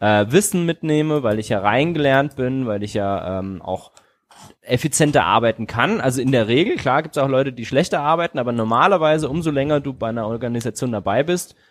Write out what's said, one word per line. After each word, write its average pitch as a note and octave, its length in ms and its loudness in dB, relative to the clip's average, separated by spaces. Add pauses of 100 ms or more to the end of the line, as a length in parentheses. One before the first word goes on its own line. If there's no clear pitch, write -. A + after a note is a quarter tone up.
äh, G#2 280 4
Wissen F3 380 2
mitnehme, D3+ 560 0
weil A2 160 0
ich G#2+ 100 -6
ja G#2+ 120 0
reingelernt C#3 760 2
bin, C3 300 -2
weil G#2 160 -4
ich G#2 100 -8
ja, G2 460 -2
ähm, F#2+ 240 -8
auch F#2 300 -8 (680)
effizienter C#3+ 640 2
arbeiten A2 420 2
kann. E3 340 0
Also C3 200 0
in C3 120 2
der A2+ 160 2
Regel, F3 280 2
klar C#3+ 260 0
gibt's D#3 140 -10
auch C#3 120 0
Leute, C3+ 240 0
die A#2+ 120 -12
schlechter E3 360 0
arbeiten, E3 380 -2
aber A#2+ 140 -2
normalerweise, D3+ 760 2
umso D#3+ 220 -2
länger C#3+ 300 0
du C#3 140 -8
bei A2+ 140 -6
einer A2+ 180 -4
Organisation A#2 680 -4
dabei G#2 300 0
bist, F3 320 -4 (160)